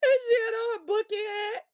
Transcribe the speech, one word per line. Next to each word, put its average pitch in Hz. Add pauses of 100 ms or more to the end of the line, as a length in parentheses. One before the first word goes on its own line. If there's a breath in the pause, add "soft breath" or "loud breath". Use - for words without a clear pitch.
And 523
she 466 (100)
had 453
on 453 (120)
her 320
bucket 427
hat. 415 (120)